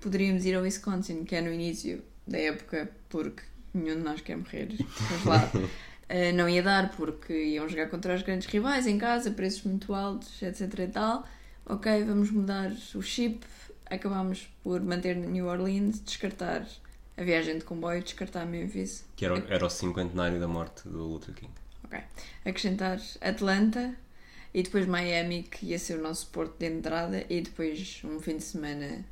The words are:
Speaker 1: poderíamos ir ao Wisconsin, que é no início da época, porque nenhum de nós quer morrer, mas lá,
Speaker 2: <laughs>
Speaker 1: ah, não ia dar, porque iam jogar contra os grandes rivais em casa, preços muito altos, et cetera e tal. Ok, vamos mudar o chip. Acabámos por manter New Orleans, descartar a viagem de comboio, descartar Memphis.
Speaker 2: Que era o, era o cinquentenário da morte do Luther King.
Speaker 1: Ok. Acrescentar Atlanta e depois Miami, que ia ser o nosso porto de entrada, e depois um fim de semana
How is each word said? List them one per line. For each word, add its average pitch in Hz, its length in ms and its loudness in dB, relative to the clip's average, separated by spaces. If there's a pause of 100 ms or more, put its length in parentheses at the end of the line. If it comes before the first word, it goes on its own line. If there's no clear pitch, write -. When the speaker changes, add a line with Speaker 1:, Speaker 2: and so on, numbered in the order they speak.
Speaker 1:
poderíamos 190 460 4
ir 185 80 6
ao 185 80 4
Wisconsin, 185 600 0
que 180 100 -2
é 165 80 2
no 170 100 0
início 170 500 -2 (240)
da 160 120 -2
época, 156 500 0 (200)
porque 151 340 -4 (320)
nenhum 160 220 0
de 160 60 -2
nós 151 200 -4
quer 170 140 -6
morrer, - 320 -6 (420)
mas 175 140 -2
lá, - 260 8
Speaker 2:
<laughs> - 580 -2
Speaker 1:
ah, 180 240 4
não 175 160 6
ia 175 140 6
dar, 190 300 6
porque 156 420 -4
iam 156 340 0
jogar 160 220 0
contra 180 240 0
os 190 80 0
grandes 185 240 -2
rivais 254 400 4
em 208 120 6
casa, 240 340 2
preços 190 320 -2
muito 196 280 0
altos, 196 500 -4
et 180 120 -2
cetera 185 300 -2
e 180 40 0
tal. 220 400 0 (380)
Ok, 208 380 4
vamos 208 260 4
mudar 196 400 2 (240)
o 190 80 -4
chip. 226 420 0 (460)
Acabámos 190 580 -2 (140)
por 180 180 0
manter 180 360 2
New 180 300 0
Orleans, 196 580 2
descartar 180 600 -2 (520)
a 180 80 -6
viagem 160 340 4
de 170 60 -6
comboio, 170 360 -2
descartar 180 460 -4
Memphis. 185 580 -4 (120)
Speaker 2:
Que - 80 -2
era 90 100 4
o, 92 40 4 (140)
era 90 140 4
o 87 40 0
cinquentenário 87 680 0
da 87 80 0
morte 85 420 -4
do 82 160 -6
Luther 78 300 -6
King. - 180 -12 (320)
Speaker 1:
Ok. - 140 -10 (480)
Acrescentar 190 540 0 (200)
Atlanta 214 720 4 (600)
e 185 80 4
depois 185 240 2
Miami, 175 560 2
que - 240 -10
ia 170 120 0
ser 170 200 -4
o 160 40 -2
nosso 160 260 -4
porto 160 300 -4
de 170 80 -2
entrada, 165 640 0
e 175 140 0
depois 165 600 -4
um 156 160 -6
fim 156 200 -2
de 160 40 -6
semana 147 680 -6